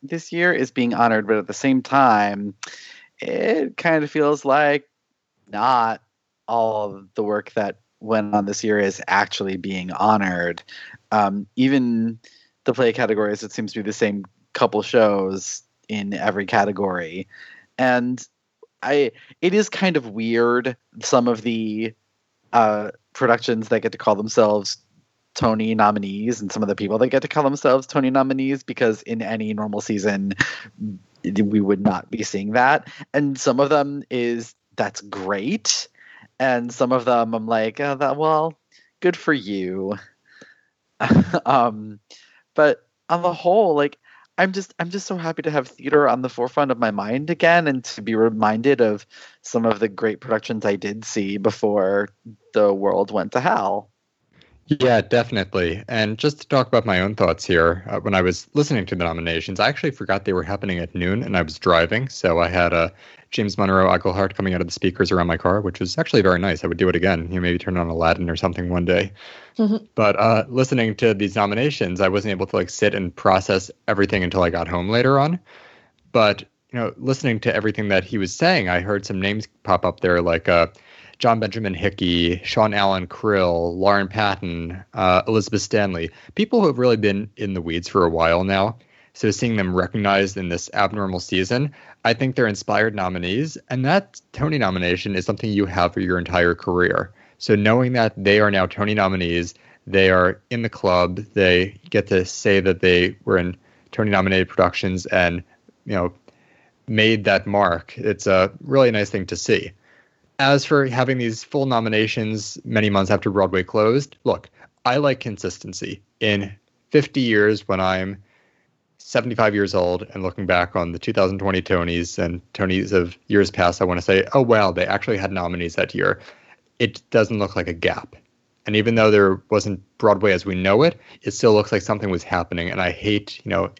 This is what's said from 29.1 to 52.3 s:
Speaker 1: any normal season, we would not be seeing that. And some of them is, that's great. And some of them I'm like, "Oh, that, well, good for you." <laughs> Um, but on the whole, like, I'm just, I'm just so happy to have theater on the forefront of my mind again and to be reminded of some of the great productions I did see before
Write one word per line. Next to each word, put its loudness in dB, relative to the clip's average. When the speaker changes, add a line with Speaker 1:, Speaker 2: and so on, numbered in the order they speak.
Speaker 1:
any -4
normal -6
season, -2
we 0
would 0
not -2
be -8
seeing -8
that. 2
And -2
some 0
of 2
them 0
is, -4
that's -4
great. -4
And 0
some 0
of 2
them 0
I'm -6
like, -2
"Oh, -2
that, -2
well, 0
good 0
for 0
you." -4
<laughs> -2
Um, 0
but 2
on -2
the 0
whole, 2
like, 0
I'm 0
just, -10
I'm -6
just -8
so -6
happy -6
to -4
have -2
theater 2
on 2
the -4
forefront -2
of -4
my 0
mind -4
again 4
and -2
to -14
be -4
reminded 2
of 0
some -2
of 0
the 0
great -4
productions -4
I 0
did -10
see -4
before 0